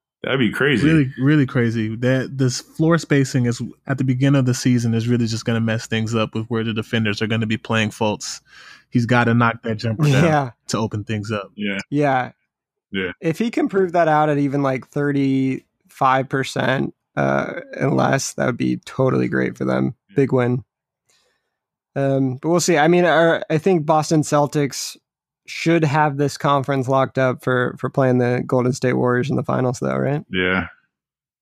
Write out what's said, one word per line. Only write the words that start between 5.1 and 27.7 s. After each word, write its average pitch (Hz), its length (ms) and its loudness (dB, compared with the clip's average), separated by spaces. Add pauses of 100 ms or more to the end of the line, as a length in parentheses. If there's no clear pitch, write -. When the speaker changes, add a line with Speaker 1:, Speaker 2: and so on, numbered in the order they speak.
Speaker 2:
just 110 180 -6
gonna 113 160 -2
mess 113 280 -2
things 110 260 -2
up 110 220 -2
with 110 100 -4
where 113 160 -4
the 113 100 -4
defenders 110 480 -2
are 110 60 0
gonna 110 200 -2
be 110 100 -2
playing 110 340 -2
Fultz. - 500 -6 (500)
He's 120 160 0
gotta 117 280 2
knock 117 300 0
that 113 140 -4
jumper 113 260 -2
down 147 200 4
Speaker 3:
Yeah. 147 260 2 (180)
Speaker 2:
to - 100 -4
open 107 240 -4
things 107 300 -6
up. 101 240 -6
Speaker 1:
Yeah. 101 220 -6 (120)
Speaker 3:
Yeah. 131 420 0 (600)
Speaker 1:
Yeah. 95 180 -4 (100)
Speaker 3:
If 165 180 -2
he 226 120 -2
can 294 180 -2
prove 190 240 0
that 170 140 4
out 151 220 4
at 147 100 0
even, 143 240 0
like, 131 260 -2
thirty-five 135 1400 -2
percent, 131 680 -2 (220)
uh, - 380 0 (180)
and 135 240 0
less, 131 380 0
that 139 120 -2
would 127 120 -2
be 127 260 0
totally 131 440 0
great - 300 -2
for - 60 -6
them. 65 320 -2 (140)
Speaker 1:
Yeah. - 60 -20
Speaker 3:
Big 135 160 2
win. 123 300 0 (1300)
Um, 135 400 0
but 156 140 -4
we'll 175 100 4
see. 170 180 2
I 147 100 4
mean, 175 180 6
our, 160 440 4
I 160 80 0
think 170 280 2
Boston 156 360 2
Celtics 147 760 -2 (500)
should 165 380 2
have 151 340 2
this 143 200 0
conference 139 480 0
locked 135 320 0
up 127 240 0
for, 123 360 0